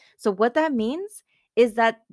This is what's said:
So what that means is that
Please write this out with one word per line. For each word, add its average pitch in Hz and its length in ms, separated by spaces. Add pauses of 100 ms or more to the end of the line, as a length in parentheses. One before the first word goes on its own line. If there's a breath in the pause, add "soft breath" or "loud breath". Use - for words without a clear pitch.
(180 soft breath)
So 214 120
what 214 240
that 311 200
means 277 480 (340)
is 226 180
that 226 280 (100)